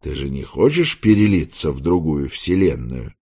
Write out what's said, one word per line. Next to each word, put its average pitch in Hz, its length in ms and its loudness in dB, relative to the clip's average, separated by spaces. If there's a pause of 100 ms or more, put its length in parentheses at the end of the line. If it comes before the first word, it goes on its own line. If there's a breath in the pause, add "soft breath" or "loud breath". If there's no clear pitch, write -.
Ты 71 140 -8
же 69 140 -6
не 67 160 -8
хочешь 151 560 0
перелиться 101 720 2
в 67 80 -8
другую 78 480 0
вселенную 64 880 -2 (100)